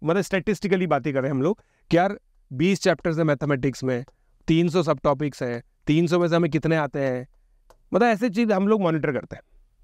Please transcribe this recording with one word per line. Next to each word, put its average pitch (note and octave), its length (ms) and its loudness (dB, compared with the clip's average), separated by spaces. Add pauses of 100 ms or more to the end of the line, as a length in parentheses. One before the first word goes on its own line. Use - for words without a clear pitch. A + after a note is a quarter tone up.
मतलब F3 180 2
स्टैटिस्टिकली F#3 640 -2
बातें D3 260 0
करें C3+ 180 -2
हम C3 120 -2
लोग, F3+ 200 -2 (280)
कि E3 60 4
यार G3 220 2 (340)
बीस E3+ 280 0
चैप्टर्स E3 380 0
हैं E3 60 0
मैथमेटिक्स C#3+ 600 -2
में, B2+ 200 -4 (440)
तीन E3 200 4
सौ E3+ 140 2
सब D3 180 -2
टॉपिक्स C#3+ 420 -2
हैं, A#2+ 200 -6 (240)
तीन E3 200 4
सौ F3 120 2
में F3 100 2
से E3 80 2
हमें E3 140 2
कितने D#3+ 260 0
आते D3 240 -4
हैं, B2+ 260 -4 (640)
मतलब G3 140 4
ऐसे A3+ 240 0
चीज़ G#3+ 220 0
हम G3 160 2
लोग G#3+ 120 4
मॉनिटर D#3+ 320 0
करते - 240 -8
हैं, - 60 -20 (420)